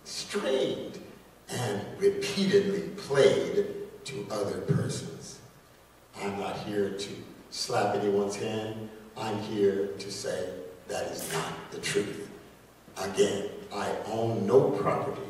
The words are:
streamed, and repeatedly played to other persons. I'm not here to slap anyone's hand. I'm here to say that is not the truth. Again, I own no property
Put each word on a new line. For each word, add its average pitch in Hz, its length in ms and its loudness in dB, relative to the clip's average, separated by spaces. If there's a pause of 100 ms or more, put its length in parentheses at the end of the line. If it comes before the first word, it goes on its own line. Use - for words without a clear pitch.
streamed, - 920 -2 (500)
and - 360 -2 (140)
repeatedly 196 960 4
played - 680 6 (380)
to - 260 -8
other 104 320 -2
persons. - 800 -2 (800)
I'm 101 180 -4
not 95 200 -4
here 104 320 0
to - 180 -6 (420)
slap 107 460 0
anyone's 101 400 2
hand. 110 520 -4 (280)
I'm 110 240 -2
here 101 480 4 (100)
to 98 120 -8
say - 400 -4 (380)
that - 240 -2
is - 200 -6
not - 200 -2 (180)
the - 80 -10
truth. - 520 -2 (680)
Again, - 520 2 (240)
I - 180 -2 (160)
own 110 400 0
no 131 240 8
property - 600 0